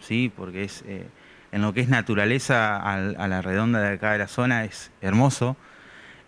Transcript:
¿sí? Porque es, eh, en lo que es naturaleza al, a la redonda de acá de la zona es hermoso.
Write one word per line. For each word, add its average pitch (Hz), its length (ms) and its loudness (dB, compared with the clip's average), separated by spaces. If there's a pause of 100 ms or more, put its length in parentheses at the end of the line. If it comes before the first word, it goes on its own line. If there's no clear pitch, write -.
¿sí? 120 340 -2
Porque 92 300 -8
es, - 220 -12
eh, 92 200 -10 (460)
en 101 100 0
lo 107 100 2
que 110 80 0
es 123 80 2
naturaleza 113 880 2
al, 98 420 -2
a 98 100 -2
la 92 120 0
redonda 107 400 2
de 101 140 0
acá 107 180 0
de 104 60 2
la 101 100 -2
zona 123 360 0
es - 260 -14 (100)
hermoso. 123 560 2 (720)